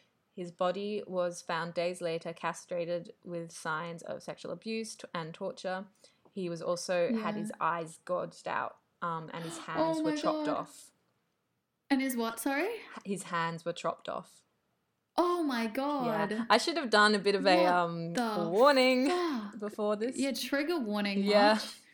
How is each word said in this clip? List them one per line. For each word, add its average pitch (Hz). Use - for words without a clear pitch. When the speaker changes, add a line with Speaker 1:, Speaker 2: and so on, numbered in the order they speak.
Speaker 1:
His 175
body 196
was 175
found 170
days 180
later, 165
castrated 170
with 170
signs 165
of -
sexual -
abuse 220
t-, -
and 165
torture. 190
He 180
was 170
also 175
had 214
Speaker 2:
Yeah. 214
Speaker 1:
his 214
eyes 165
gouged 175
out, -
um, 165
and 165
his 165
Speaker 2:
<gasps> -
Speaker 1:
hands 320
Speaker 2:
Oh 311
Speaker 1:
were 311
Speaker 2:
my 302
Speaker 1:
chopped 311
Speaker 2:
God. 294
Speaker 1:
off. -
Speaker 2:
And 262
his 262
what, 226
sorry? 294
Speaker 1:
His 196
hands 165
were 170
chopped -
off. -
Speaker 2:
Oh 349
my 247
Speaker 1:
Yeah. 226
Speaker 2:
God. 226
Speaker 1:
I 226
should 320
have 285
done 214
a 202
bit 196
of 190
a, 185
Speaker 2:
What 180
Speaker 1:
um, 170
Speaker 2:
the 220
Speaker 1:
warning 254
Speaker 2:
fuck? 277
Speaker 1:
before 208
this. 233
Speaker 2:
Yeah, 269
trigger 294
warning, 202
Speaker 1:
Yeah. 202
Speaker 2:
March. 214